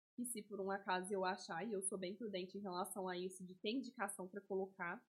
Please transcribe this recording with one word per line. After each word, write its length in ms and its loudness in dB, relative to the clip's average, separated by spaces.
que 120 -2
se 180 -2
por 160 -4
um 100 0
acaso 420 2
eu 120 4
achar, 420 0
e 60 -2
eu 120 2
sou 140 -2
bem 160 -2
prudente 440 -2
em 40 -4
relação 460 0
a 100 2
isso, 280 -2
de 100 -10
ter 160 0
indicação 560 0
pra 140 -6
colocar, 680 0